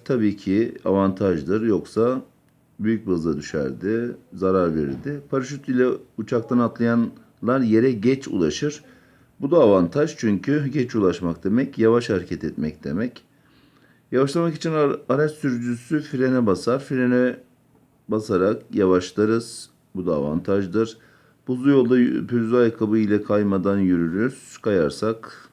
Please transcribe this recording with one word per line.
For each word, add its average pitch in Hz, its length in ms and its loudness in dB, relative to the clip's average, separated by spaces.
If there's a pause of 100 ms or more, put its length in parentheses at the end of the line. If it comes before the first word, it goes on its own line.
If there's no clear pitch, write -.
Tabii 107 320 0
ki 101 380 0 (100)
avantajdır. 95 800 0
Yoksa 117 600 0 (580)
büyük 107 260 -2
bir 95 60 -2
hızla 80 240 -2
düşerdi, 82 800 -6 (160)
zarar 92 420 0
verirdi. 78 460 -4 (100)
Paraşüt 139 380 -6
ile 127 180 2 (320)
uçaktan 113 400 -2
atlayanlar 117 1000 -2
yere 117 320 4
geç 120 360 -2
ulaşır. 82 560 -2 (560)
Bu 139 100 -4
da 170 60 4
avantaj 117 600 4
çünkü 135 500 0
geç 127 280 -4
ulaşmak 87 500 0
demek, 120 340 -2
yavaş 113 320 4
hareket 87 340 -4
etmek 76 400 -6
demek. 98 400 -6 (880)
Yavaşlamak 151 420 0
için 160 180 -6
ara-, 147 360 0
araç 151 240 0
sürücüsü 123 680 -4
frene 127 460 0
basar. 117 320 0
Frene 123 580 0 (720)
basarak 107 540 0 (120)
yavaşlarız. 104 960 0 (240)
Bu 92 120 -6
da 82 80 0
avantajdır. 92 840 -2 (500)
Buzlu 127 220 0
yolda 127 280 4
yü-, 123 280 2
pürüzlü 117 300 0
ayakkabı 113 420 2
ile 104 240 2
kaymadan 101 560 0
yürürüz. 92 840 0
Kayarsak 104 920 -2